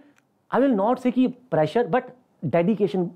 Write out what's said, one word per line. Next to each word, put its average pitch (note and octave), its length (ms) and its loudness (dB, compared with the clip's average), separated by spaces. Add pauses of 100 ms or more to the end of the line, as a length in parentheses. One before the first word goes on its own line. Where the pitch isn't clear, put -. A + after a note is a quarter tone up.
(540)
I G#3 60 2
will C4 200 2
not B3 220 0
say B3 100 -2
कि B3+ 140 2
प्रेशर, D#3+ 600 -2
but B3 140 0 (420)
डेडिकेशन F3+ 720 0